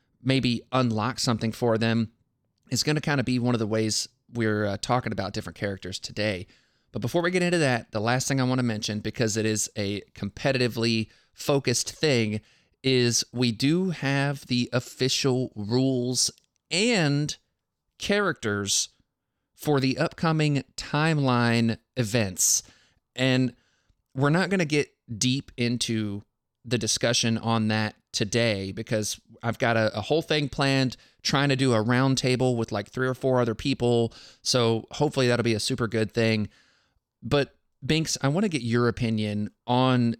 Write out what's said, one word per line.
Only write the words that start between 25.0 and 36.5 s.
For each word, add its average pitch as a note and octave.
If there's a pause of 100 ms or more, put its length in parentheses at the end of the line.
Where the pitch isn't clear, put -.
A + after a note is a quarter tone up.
deep B2+
into A2+ (420)
the A#2+
discussion A2+
on A2+
that G#2+ (180)
today G#2
because A2 (240)
I've A#2
got A#2
a, A2
a G2+
whole D#3
thing D3
planned, C3+ (260)
trying C#3+
to C3+
do C3
a G#2+
roundtable B2+
with, A2+
like, G#2
three B2+
or C3
four B2+
other A#2
people. A#2+ (300)
So A2+
hopefully C#3
that'll A#2+
be A2+
a G#2
super B2+
good A2
thing. A2 (760)